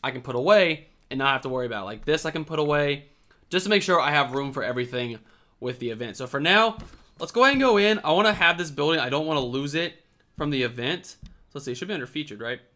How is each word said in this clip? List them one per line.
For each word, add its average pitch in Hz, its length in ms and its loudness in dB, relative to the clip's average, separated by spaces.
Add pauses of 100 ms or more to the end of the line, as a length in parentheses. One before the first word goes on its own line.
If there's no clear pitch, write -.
I 131 80 -2
can 127 100 -10
put 123 140 -8
away 165 520 4 (220)
and 135 80 -6
not 135 160 2
have 131 80 -2
to 135 80 -8
worry 127 160 -2
about 110 180 -4
it. 95 40 -8
Like, 110 180 -12
this 156 200 0
I 160 60 -2
can 160 140 -6
put 156 140 -4
away 147 500 0 (400)
just 185 160 0
to 202 40 -2
make 208 140 4
sure 175 160 4
I 143 120 2
have 139 220 2
room 139 200 -2
for 131 100 -4
everything 120 560 -4 (400)
with 123 200 -6
the 120 100 -6
event. 113 260 -8
So 127 120 -8
for 139 120 -6
now, 208 380 2 (420)
let's 165 140 -10
go 240 100 4
ahead 277 100 6
and 269 80 2
go 247 160 6
in. 208 260 4
I 151 80 2
wanna 208 220 4
have 170 240 4
this 165 140 -6
building. 147 300 0
I 123 80 -2
don't 147 160 0
wanna 156 160 0
lose 135 340 -4
it 170 300 -6 (320)
from 147 140 -2
the 131 120 0
event. 123 580 -6
So - 320 -20
let's 143 120 -14
see, 123 60 -6
it 123 80 -8
should 180 80 -8
be 208 80 -6
under 131 100 -6
featured, 123 360 -10
right? 120 180 -6 (160)